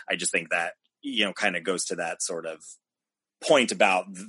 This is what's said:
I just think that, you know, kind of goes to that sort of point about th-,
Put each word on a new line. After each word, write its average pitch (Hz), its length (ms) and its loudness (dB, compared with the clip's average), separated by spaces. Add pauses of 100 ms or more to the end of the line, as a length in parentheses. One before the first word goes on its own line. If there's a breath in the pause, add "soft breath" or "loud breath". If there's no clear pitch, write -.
I 95 80 0
just 87 160 -4
think 87 160 -2
that, 85 240 0 (280)
you 120 240 0
know, 95 80 -2
kind 98 220 0
of 85 80 -6
goes 90 220 0
to 92 100 -4
that 85 260 -6
sort 85 240 -4
of 80 160 -10 (800)
point 135 300 6
about 95 420 2
th-, 95 140 -14